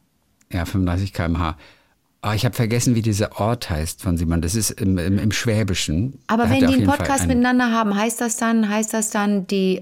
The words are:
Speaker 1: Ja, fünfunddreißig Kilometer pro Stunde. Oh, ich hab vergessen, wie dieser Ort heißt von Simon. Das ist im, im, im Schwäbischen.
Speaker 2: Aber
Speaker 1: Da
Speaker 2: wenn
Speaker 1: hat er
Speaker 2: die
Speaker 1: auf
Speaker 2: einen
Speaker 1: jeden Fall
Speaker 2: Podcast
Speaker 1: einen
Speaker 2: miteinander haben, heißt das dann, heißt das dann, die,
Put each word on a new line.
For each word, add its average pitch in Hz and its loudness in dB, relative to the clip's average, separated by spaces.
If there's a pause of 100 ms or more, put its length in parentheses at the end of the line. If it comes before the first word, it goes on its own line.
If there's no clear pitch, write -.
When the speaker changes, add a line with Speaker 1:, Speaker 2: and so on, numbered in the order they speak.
(520)
Speaker 1:
Ja, 87 -2
fünfunddreißig 92 0
Kilometer 82 -2
pro 80 -2
Stunde. - -12 (600)
Oh, 104 -4
ich 107 0
hab 120 0
vergessen, 120 2
wie 113 2
dieser 104 0
Ort 117 -2
heißt 78 -4
von 87 0
Simon. 82 0
Das 78 -2
ist 113 0
im, 95 0
im, 92 0
im 104 0
Schwäbischen. 104 -2
Speaker 2:
Aber 226 0
Speaker 1:
Da 233 2
Speaker 2:
wenn - 2
Speaker 1:
hat - -
er - 4
Speaker 2:
die 262 4
Speaker 1:
auf 262 4
Speaker 2:
einen 254 2
Speaker 1:
jeden 196 2
Fall - 2
Speaker 2:
Podcast 269 0
Speaker 1:
einen 247 2
Speaker 2:
miteinander 247 2
haben, 220 0
heißt 226 -2
das 226 -2
dann, 226 0
heißt 220 -2
das 220 -2
dann, 208 0
die, 190 0